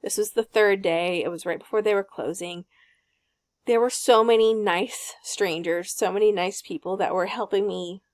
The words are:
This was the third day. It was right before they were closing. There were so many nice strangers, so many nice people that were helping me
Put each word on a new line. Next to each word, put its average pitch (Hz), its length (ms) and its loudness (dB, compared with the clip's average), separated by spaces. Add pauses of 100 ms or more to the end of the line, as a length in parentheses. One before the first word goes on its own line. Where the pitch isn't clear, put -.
This - 160 -6
was 208 140 -2
the 226 120 0
third 202 380 2
day. 175 420 0
It 139 60 -2
was 170 160 -10
right 175 140 -6
before - 240 -2
they 214 100 2
were 196 100 0
closing. 175 600 -10 (1000)
There 233 120 4
were 247 120 2
so 233 320 6
many 226 300 4
nice 208 680 -4
strangers, 170 680 -4
so 196 200 -2
many 208 200 4
nice 190 300 -2
people 180 360 -6
that 185 160 0
were 180 120 0
helping 208 420 -2
me 180 340 -8 (120)